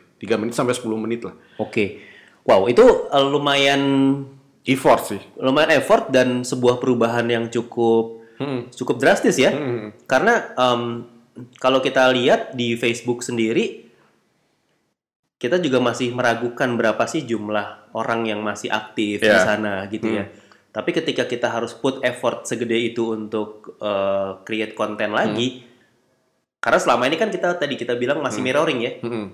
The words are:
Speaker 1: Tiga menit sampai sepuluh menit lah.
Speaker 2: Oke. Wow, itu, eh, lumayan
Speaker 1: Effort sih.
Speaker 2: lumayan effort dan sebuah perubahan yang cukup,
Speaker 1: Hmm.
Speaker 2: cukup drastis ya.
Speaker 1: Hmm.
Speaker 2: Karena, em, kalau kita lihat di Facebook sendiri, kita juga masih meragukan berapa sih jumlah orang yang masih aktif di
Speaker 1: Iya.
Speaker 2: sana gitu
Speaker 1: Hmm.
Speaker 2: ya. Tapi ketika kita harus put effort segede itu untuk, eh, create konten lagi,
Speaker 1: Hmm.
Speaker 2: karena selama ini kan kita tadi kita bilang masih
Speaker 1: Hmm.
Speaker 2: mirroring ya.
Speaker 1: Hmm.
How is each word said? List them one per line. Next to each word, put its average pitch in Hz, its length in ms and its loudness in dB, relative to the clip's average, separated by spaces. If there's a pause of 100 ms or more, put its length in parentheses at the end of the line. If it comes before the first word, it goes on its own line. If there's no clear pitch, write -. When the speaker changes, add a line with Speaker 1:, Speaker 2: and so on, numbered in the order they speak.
(160)
Speaker 1:
Tiga 107 200 -4
menit 113 180 -4
sampai 123 180 0
sepuluh 117 240 -4
menit 113 260 -6
lah. 92 140 -12 (220)
Speaker 2:
Oke. 104 420 -4 (420)
Wow, 113 240 4
itu, 120 160 6 (240)
eh, 139 180 2
lumayan 139 580 2 (800)
Speaker 1:
Effort 131 420 4
sih. 101 180 -8 (140)
Speaker 2:
lumayan 143 380 2
effort 151 340 2
dan 127 340 2
sebuah 123 360 2
perubahan 117 480 2
yang 117 220 0
cukup, 113 720 0 (180)
Speaker 1:
Hmm. 131 340 -8
Speaker 2:
cukup 131 280 -4
drastis 170 380 4
ya. 135 140 4
Speaker 1:
Hmm. 123 420 -4 (120)
Speaker 2:
Karena, 185 500 2
em, 120 500 0 (520)
kalau 131 240 2
kita 131 280 2
lihat 131 460 2
di 120 200 -2
Facebook 117 460 -2
sendiri, 120 680 -2 (1500)
kita 127 220 0
juga 139 220 2
masih 120 320 -2
meragukan 120 640 0
berapa 110 300 0
sih 151 200 -4
jumlah 104 680 -6
orang 113 340 -2
yang 107 160 -4
masih 107 280 -6
aktif 104 500 -4
di 110 80 2
Speaker 1:
Iya. 101 120 8
Speaker 2:
sana 101 480 0
gitu 104 180 -6
Speaker 1:
Hmm. 107 120 -2
Speaker 2:
ya. 98 80 -6 (440)
Tapi 107 220 -6
ketika 151 340 -2
kita 120 240 -2
harus 117 240 -4
put 135 280 -2
effort 120 420 -2
segede 117 420 -2
itu 113 260 -2
untuk, 107 680 -8
eh, 98 520 -2 (140)
create 110 300 -6
konten 107 380 -4
lagi, 117 440 0
Speaker 1:
Hmm. - 100 -20 (960)
Speaker 2:
karena 139 180 2
selama 123 280 2
ini 156 120 0
kan 220 100 0
kita 180 280 -2
tadi 139 200 -4
kita 120 200 -4
bilang 127 240 -2
masih 117 200 -4
Speaker 1:
Hmm. 127 80 -2
Speaker 2:
mirroring 139 320 0
ya. 117 200 -4
Speaker 1:
Hmm. 117 340 -6